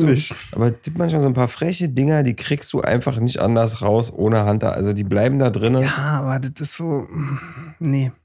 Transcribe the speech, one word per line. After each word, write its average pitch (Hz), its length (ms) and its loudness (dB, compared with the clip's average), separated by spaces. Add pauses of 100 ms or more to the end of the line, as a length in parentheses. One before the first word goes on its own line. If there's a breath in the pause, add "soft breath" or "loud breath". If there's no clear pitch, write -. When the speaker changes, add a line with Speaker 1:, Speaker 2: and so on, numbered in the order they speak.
Speaker 1:
du, 147 60 6
Speaker 2:
nicht. 135 240 0 (160)
Speaker 1:
aber 113 160 0
es 120 60 2 (100)
gibt 156 160 -6
manchmal 160 220 2
so 139 60 4
ein 131 60 2
paar 123 140 2
freche 170 420 -2
Dinger, 139 320 2
die 123 140 2
kriegst - 360 -4
du 143 100 -2
einfach 120 380 0
nicht 123 200 0
anders 113 420 2
raus 107 320 2
ohne 107 320 2
Hand. 104 180 2
Also 101 300 0
die 101 100 -2
bleiben 110 360 2
da 131 100 4
drinnen. 113 340 2
Speaker 2:
Ja, 139 380 -2
aber 135 180 -2
das 131 120 -6 (100)
ist 147 160 -8
so, 151 300 -4 (720 loud breath)
nee. 135 320 0 (140)